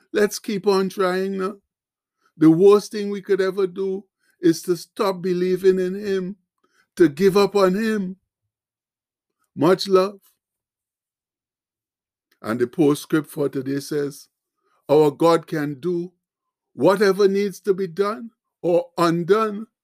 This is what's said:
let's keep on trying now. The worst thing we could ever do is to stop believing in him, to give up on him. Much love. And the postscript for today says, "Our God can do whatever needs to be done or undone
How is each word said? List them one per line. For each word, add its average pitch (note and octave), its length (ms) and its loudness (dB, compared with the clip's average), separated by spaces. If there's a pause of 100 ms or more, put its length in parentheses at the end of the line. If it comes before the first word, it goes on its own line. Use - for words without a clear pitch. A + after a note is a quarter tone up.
(140)
let's G#3 260 -2
keep G3+ 260 -6
on G3 240 0
trying F#3+ 480 -4
now. F#3+ 200 -8 (800)
The D#3 120 6
worst G3 420 6
thing G3+ 180 -6
we G3+ 120 -8
could F#3+ 200 -2
ever F#3+ 260 -2
do F#3+ 380 -6 (340)
is E3 240 2
to F3+ 120 -2
stop F#3 460 -6
believing F#3 580 0
in F#3 160 -4
him, G3 420 -6 (580)
to E3 140 6
give F3+ 280 2
up G3 180 2
on F#3+ 200 2
him. G#3 420 -4 (1400)
Much F3+ 320 0
love. G3 320 0 (2250)
And A2+ 180 -6
the B2 80 -2
postscript D3 600 -2
for C#3+ 200 -4
today C#3 300 -6
says, C#3+ 500 -8 (580)
"Our D3+ 240 4
God D#3+ 360 2
can D3 320 -6
do F3 340 -6 (600)
whatever F#3+ 540 2
needs G3 340 -2
to G3+ 120 0
be F#3 140 -6
done G#3 440 -6 (300)
or E3+ 360 -2
undone G3+ 720 0 (160)